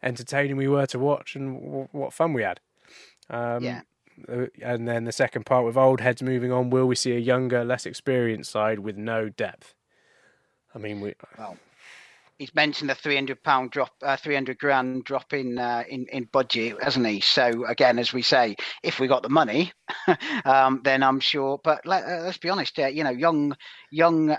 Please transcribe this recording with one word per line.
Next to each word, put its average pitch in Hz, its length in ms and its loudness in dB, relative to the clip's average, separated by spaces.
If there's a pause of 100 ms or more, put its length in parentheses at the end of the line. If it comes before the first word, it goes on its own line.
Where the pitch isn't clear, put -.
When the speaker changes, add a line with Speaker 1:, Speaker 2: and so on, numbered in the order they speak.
Speaker 1:
entertaining 135 540 -2
we 135 100 0
were 139 200 2
to 123 120 -6
watch 143 360 -2
and 135 260 -8
w-, 139 300 -10
what 143 220 -6
fun 160 200 0
we 117 100 0
had. 90 160 -4 (720)
Um, 120 340 -4
Speaker 2:
Yeah. 123 180 -8 (480)
Speaker 1:
uh, 123 180 -4 (140)
and 120 260 -4
then 117 180 -2
the 113 60 -4
second 120 340 -2
part, 127 200 2
with 117 120 0
old 131 240 6
heads 127 200 0
moving 127 300 -2
on, 123 180 0
will 131 160 4
we 127 100 2
see 123 180 -2
a 120 60 0
younger, 123 440 2
less 123 220 -2
experienced 120 640 -2
side 107 280 0
with 101 180 -8
no 110 320 -4
depth? - 440 -10 (1000)
I - 40 -18
mean, 104 240 -10
we 101 120 -8 (240)
Speaker 2:
Well, 101 200 -16 (800)
he's 135 160 -14
mentioned 151 360 0
the 131 60 0
three 147 200 -2
hundred 135 280 -4
pound 131 280 2
drop, 135 200 -4 (120)
uh, 135 140 0
three 147 180 -4
hundred 131 240 -4
grand 131 460 0
drop 135 280 -6
in, 127 240 -4
uh, 120 300 -2
in, 131 240 -8
in 123 140 -6
budget, 120 580 0
hasn't 131 240 2
he? 101 140 0
So 120 440 2
again, 120 320 4
as 120 140 -2
we 127 100 -4
say, 117 360 2 (260)
if - 160 -4
we 131 80 2
got 127 160 2
the 131 60 -6
money, 147 420 2 (360)
<laughs> 277 380 0
um, 131 380 6
then 135 180 4
I'm 135 200 4
sure. 139 420 0
But 151 220 0
let, 180 180 0
uh, 165 200 -6
let's 180 140 -6
be 165 120 -6
honest, 190 280 -2
uh, 139 100 2
you 147 180 -2
know, 131 60 0
young, 147 440 0 (340)
young, 156 500 4